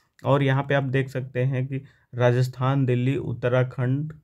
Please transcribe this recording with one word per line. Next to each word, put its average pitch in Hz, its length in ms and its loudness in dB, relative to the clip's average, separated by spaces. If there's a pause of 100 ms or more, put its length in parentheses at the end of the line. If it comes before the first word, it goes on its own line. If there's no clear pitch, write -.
(220)
और 139 200 2
यहाँ 135 200 2
पे 139 120 -2
आप 139 100 2
देख 135 240 -2
सकते 127 340 -4
हैं 131 240 0
कि 135 160 -8 (300)
राजस्थान, 127 760 2
दिल्ली, 123 320 0
उत्तराखंड 127 920 -2 (120)